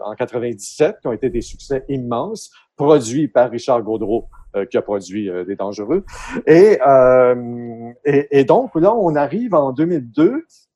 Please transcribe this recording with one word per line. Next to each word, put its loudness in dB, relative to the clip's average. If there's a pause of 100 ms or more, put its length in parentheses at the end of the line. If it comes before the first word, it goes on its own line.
en -10
quatre-vingt-dix-sept, -4
qui -8
ont -4
été -4
des -6
succès -10
immenses, -8 (260)
produits 2
par 2
Richard -2
Gaudreau, -4 (280)
euh, -4
qui -4
a -2
produit, -8
euh, -8
Les -8
Dangereux. -6 (420)
Et, 8
euh, 2 (140)
et, 2
et 6
donc, 0
là, 2
on 0
arrive -2
en 2
deux -2
mille -4
deux, 0 (320)